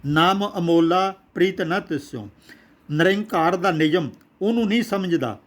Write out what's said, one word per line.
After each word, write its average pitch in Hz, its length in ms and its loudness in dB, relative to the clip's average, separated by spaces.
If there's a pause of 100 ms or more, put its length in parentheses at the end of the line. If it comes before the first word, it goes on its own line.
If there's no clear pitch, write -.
"ਨਾਮ 190 520 2
ਅਮੋਲਾ 170 560 2 (200)
ਪ੍ਰੀਤ 175 280 0
ਨ 180 180 -2
ਤਿਸਿਓ", 127 480 -10 (640)
ਨਿਰੰਕਾਰ 185 640 0
ਦਾ 185 140 0
ਨਿਯਮ 160 400 0 (320)
ਉਹਨੂੰ 226 240 0
ਨਹੀਂ 220 160 0
ਸਮਝਦਾ। 165 640 -4